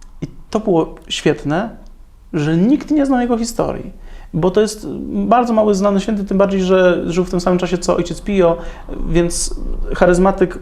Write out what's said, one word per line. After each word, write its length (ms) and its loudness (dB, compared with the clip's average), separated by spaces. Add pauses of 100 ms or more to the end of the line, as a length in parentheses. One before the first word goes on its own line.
(220)
i 40 -8 (240)
to 100 -2
było 340 0 (140)
świetne, 640 -2 (640)
że 240 0
nikt 340 2
nie 160 2
znał 140 2
jego 180 0
historii, 540 -6 (420)
bo 160 2
to 100 2
jest 260 -2 (400)
bardzo 260 2
mały 220 4
znany 260 2
święty, 240 -2
tym 140 0
bardziej, 240 2
że 400 4 (100)
żył 120 0
w 60 -8
tym 100 0
samym 180 2
czasie 200 -2
co 180 0
ojciec 240 -4
Pio, 360 2 (520)
więc 460 0 (420)
charyzmatyk 640 2